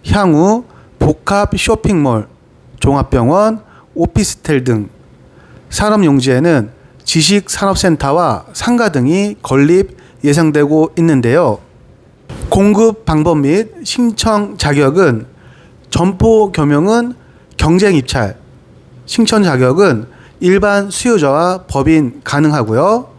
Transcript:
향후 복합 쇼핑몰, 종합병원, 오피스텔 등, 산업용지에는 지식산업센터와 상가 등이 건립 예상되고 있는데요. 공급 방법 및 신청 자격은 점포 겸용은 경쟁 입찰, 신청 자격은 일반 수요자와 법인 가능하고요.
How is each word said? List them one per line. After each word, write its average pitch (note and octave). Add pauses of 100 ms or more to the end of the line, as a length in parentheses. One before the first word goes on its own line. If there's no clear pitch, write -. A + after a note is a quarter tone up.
향후 G3 (340)
복합 -
쇼핑몰, D#3 (520)
종합병원, C#3 (340)
오피스텔 D#3+
등, A2+ (840)
산업용지에는 C#3+ (340)
지식산업센터와 E3
상가 A#3
등이 F3
건립 D#3 (260)
예상되고 D3+
있는데요. C3+ (920)
공급 G#3
방법 D#3
및 F3 (100)
신청 G#3+
자격은 C#3+ (640)
점포 G3
겸용은 F3+ (420)
경쟁 F3+
입찰, B2 (680)
신청 A3
자격은 C#3 (340)
일반 G3+
수요자와 F3+
법인 D3
가능하고요. D3+ (100)